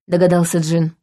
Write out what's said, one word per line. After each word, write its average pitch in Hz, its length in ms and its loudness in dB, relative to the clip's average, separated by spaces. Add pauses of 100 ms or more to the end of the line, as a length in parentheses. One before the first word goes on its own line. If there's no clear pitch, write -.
догадался 175 500 0
Джин. 165 460 -2